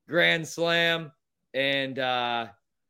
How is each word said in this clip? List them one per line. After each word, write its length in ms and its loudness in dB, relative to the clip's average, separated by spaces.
grand 400 2
slam." 640 0
And, 460 -2
uh, 480 -2